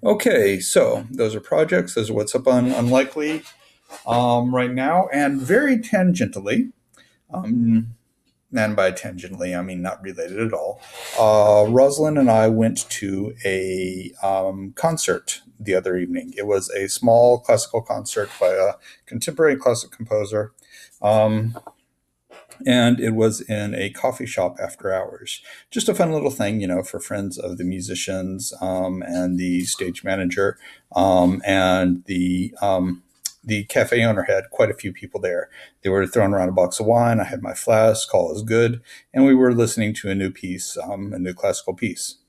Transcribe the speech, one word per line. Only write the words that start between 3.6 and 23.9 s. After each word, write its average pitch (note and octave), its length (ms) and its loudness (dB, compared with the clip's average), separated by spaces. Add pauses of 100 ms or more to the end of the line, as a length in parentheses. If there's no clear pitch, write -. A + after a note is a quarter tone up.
um, A#2+ 480 2
right B2 160 0
now. C#3+ 420 0
And C#3 300 0
very A#3+ 360 0
tangentially, F3+ 960 0 (600)
um, A2+ 640 0 (600)
and G#2+ 200 0
by F#2+ 160 2
tangentially, F2+ 680 -8
I F2 60 -4
mean F#2 180 -8
not F#2 220 -8
related F#2 360 -10
at A2 140 -4
all, E2+ 260 -6 (380)
uh, G#2+ 540 6
Rosalind C#3+ 480 4
and C3 100 6
I A2 200 6
went A2+ 400 0
to G2 440 -6 (100)
a, F#2 680 -4 (100)
um, F#2+ 540 -4
concert - 680 -4 (180)
the G2+ 140 -4
other F#2 240 0
evening. F2 400 -6
It G2+ 80 -6
was G2+ 260 -2
a G2 160 -4
small A#2+ 520 4
classical A2+ 420 0
concert G#2+ 480 -6 (100)
by G#2+ 100 4
a F#2+ 240 2 (340)
contemporary C#3+ 480 0
classic A#2+ 360 0
composer. G#2+ 600 -4 (500)
Um, A2 560 2 (1080)
and A#2+ 340 4
it A2+ 120 -2
was A2 300 2
in G#2 340 -6
a G2 140 -4